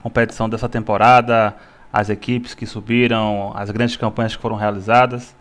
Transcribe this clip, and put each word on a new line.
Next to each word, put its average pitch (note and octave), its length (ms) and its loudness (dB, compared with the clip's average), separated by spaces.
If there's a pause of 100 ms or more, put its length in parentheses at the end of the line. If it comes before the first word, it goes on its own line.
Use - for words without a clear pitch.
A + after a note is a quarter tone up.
competição A#2 460 -2
dessa A2+ 200 -4
temporada, A2+ 880 4 (380)
as G#2 160 0
equipes A#2+ 460 -4
que - 100 -14
subiram, A2 920 -2
as G2+ 160 -8
grandes A#2+ 260 0
campanhas A2+ 380 -4
que - 60 -12
foram G#2+ 160 -6
realizadas. A2 760 0 (100)